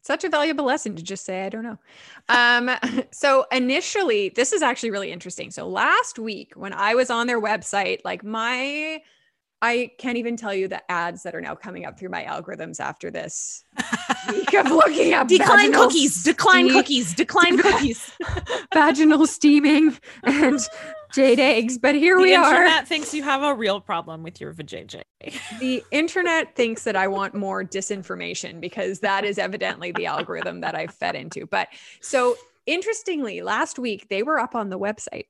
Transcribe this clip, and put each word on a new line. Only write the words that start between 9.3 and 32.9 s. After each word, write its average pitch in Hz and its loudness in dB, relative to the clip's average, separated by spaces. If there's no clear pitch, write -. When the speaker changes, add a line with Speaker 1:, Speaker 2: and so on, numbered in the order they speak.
Speaker 1:
I 240 -2
can't 240 -4
even 233 -6
tell 208 -6
you 190 -2
the 190 -10
ads 170 -4
that 170 -12
are 165 -10
now 160 -10
coming 180 -14
up - -14
through 185 -12
my 170 -8
algorithms 160 -12
after 156 -10
this - -12
Speaker 2:
<laughs> - -6
Speaker 1:
week 381 -2
of 392 4
looking - 4
up 269 2
Speaker 2:
Decline 370 6
Speaker 1:
vaginal - 8
Speaker 2:
cookies, 269 2
decline 359 6
Speaker 1:
ste-, 262 4
Speaker 2:
cookies, 247 2
decline 349 4
Speaker 1:
<laughs> 339 4
Speaker 2:
cookies. 285 2
Speaker 1:
vaginal 302 6
steaming 294 6
and 285 2
Speaker 2:
<laughs> - -16
Speaker 1:
jade 269 6
eggs. 247 2
But 285 2
here 330 4
Speaker 2:
The 370 6
Speaker 1:
we 370 8
are. 349 8
Speaker 2:
internet 320 4
thinks 311 -6
you 302 -4
have 277 -2
a 285 0
real 208 -2
problem 165 -8
with 170 -16
your 147 -12
vajayjay. - -14
Speaker 1:
The 254 -4
internet 330 -2
thinks 226 -2
that 214 -2
I 190 0
want 196 -4
more 190 -4
disinformation 180 -8
because 185 -6
that 196 0
is 202 -4
evidently 185 -6
the 170 -6
algorithm 170 -6
that 160 -6
I've 165 -8
fed 175 -6
into. 151 -12
But 196 -4
so 247 -2
interestingly, 320 -6